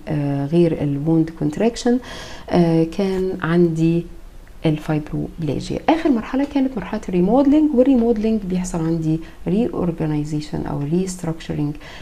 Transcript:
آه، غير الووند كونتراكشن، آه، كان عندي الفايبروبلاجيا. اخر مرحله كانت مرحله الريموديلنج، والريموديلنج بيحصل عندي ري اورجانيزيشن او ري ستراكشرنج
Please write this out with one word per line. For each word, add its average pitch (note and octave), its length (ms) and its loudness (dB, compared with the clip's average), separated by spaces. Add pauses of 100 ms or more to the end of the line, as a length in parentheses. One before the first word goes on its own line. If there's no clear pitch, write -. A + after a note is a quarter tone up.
آه، C#3+ 380 -2
غير E3 360 2
الووند D#3+ 480 2 (100)
كونتراكشن، A3+ 600 0 (500)
آه، E3 340 4
كان F#3 460 -2 (120)
عندي E3 640 2 (600)
الفايبروبلاجيا. D3+ 1120 -2 (100)
اخر E4 200 2
مرحله B3+ 340 0 (100)
كانت C4 240 0
مرحله G3+ 320 -6
الريموديلنج، C4+ 640 4
والريموديلنج A3+ 720 4
بيحصل F3+ 360 -2
عندي D#3+ 340 0 (280)
ري G#3+ 260 2
اورجانيزيشن D3+ 920 -2
او C#3+ 140 -4 (120)
ري F#3 160 2
ستراكشرنج D#3+ 680 -4 (260)